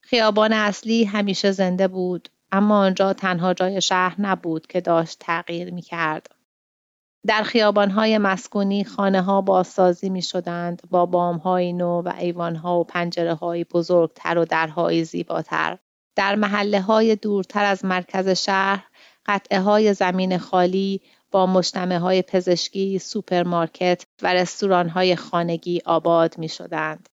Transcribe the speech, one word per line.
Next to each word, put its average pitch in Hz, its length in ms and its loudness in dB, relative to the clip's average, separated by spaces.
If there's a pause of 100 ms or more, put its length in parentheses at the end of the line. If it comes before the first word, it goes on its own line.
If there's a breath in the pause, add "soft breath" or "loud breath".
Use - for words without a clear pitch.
خیابان 220 520 2
اصلی 220 500 0
همیشه 202 480 0
زنده 185 360 0
بود، 180 420 -6 (220)
اما 208 280 4
آنجا 190 340 2
تنها 185 400 -2
جای 185 280 -2
شهر 185 400 0
نبود 175 460 -4
که 180 140 -4
داشت 165 380 0
تغییر 175 540 -6
می‌کرد. 165 540 -6 (1000)
در 214 180 2
خیابان‌های 208 760 2
مسکونی 196 680 0
خانه‌ها 196 580 0
بازسازی 185 680 2
می‌شدند، 175 800 -6
با 175 160 2
بام‌های 175 680 0
نو 175 280 -2
و 180 180 -6
ایوان‌ها 175 600 -4
و 165 40 0
پنجره‌های 170 800 -4
بزرگتر 170 760 0
و 170 80 2
درهای 165 580 -2
زیباتر. 165 760 -6 (380)
در 202 200 0
محله‌های 208 800 2
دورتر 202 500 -2
از 196 200 -2
مرکز 185 440 -2
شهر، 190 580 0 (380 soft breath)
قطعه‌های 202 680 2
زمین 185 440 0
خالی 190 640 0 (300 soft breath)
با 190 140 4
مجتمع‌های 185 760 0
پزشکی، 185 760 -2
سوپرمارکت 180 1080 -2 (160)
و 180 120 0
رستوران‌های 180 840 2
خانگی 170 720 -4
آباد 165 520 2
می‌شدند. 160 760 -8